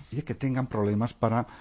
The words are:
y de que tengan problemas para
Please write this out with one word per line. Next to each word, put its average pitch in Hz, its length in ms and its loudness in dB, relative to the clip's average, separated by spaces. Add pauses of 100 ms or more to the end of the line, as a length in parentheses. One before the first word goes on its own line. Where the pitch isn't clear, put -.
(120)
y - 40 -6
de - 80 -4
que - 120 -6
tengan 131 320 0
problemas 104 440 2
para 117 360 2 (120)